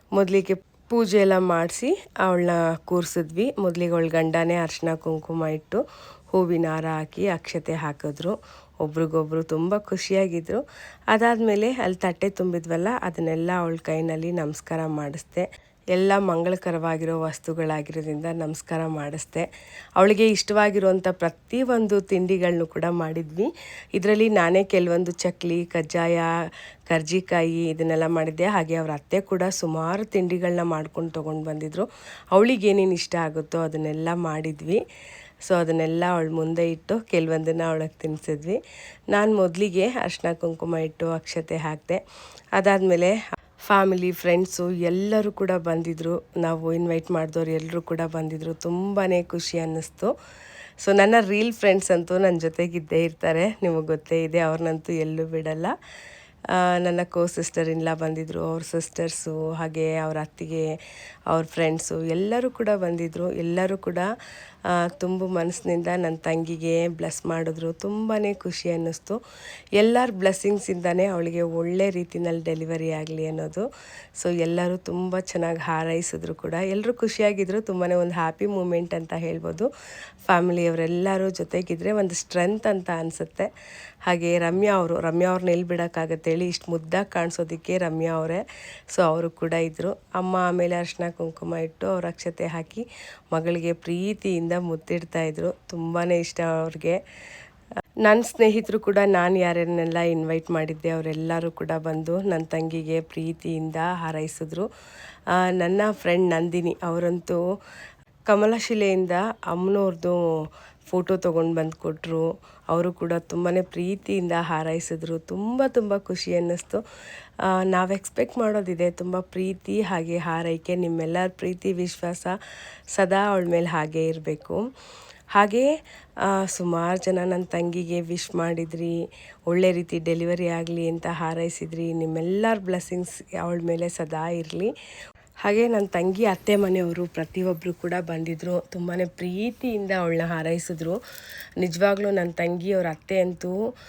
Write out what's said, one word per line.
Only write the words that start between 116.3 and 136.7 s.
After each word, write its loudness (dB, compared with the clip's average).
ಅನ್ನಿಸ್ತು. -2
ಆ, 2
ನಾವು 2
ಎಕ್ಸ್ಪೆಕ್ಟ್ -2
ಮಾಡೋದಿದೆ, 0
ತುಂಬ -4
ಪ್ರೀತಿ -4
ಹಾಗೆ -2
ಹಾರೈಕೆ, -2
ನಿಮ್ಮೆಲ್ಲರ 0
ಪ್ರೀತಿ -4
ವಿಶ್ವಾಸ -4
ಸದಾ 4
ಅವಳ 2
ಮೇಲೆ 2
ಹಾಗೇ 0
ಇರಬೇಕು. -4
ಹಾಗೆ, 4
ಆ, 2
ಸುಮಾರು -2
ಜನ 0
ನನ್ನ -2
ತಂಗಿಗೆ -2
ವಿಶ್ -6
ಮಾಡಿದ್ರಿ, -2
ಒಳ್ಳೆ 6
ರೀತಿ -2
ಡೆಲಿವರಿ 0
ಆಗಲಿ -2
ಅಂತ -4
ಹಾರೈಸಿದ್ರಿ. -4
ನಿಮ್ಮೆಲ್ಲರ 0
ಬ್ಲೆಸ್ಸಿಂಗ್ಸ್ -6
ಅವಳ -4
ಮೇಲೆ 0
ಸದಾ -6
ಇರಲಿ. -4
ಹಾಗೆ 4
ನನ್ನ 2
ತಂಗಿ 0
ಅತ್ತೆ 4
ಮನೆಯವರು 2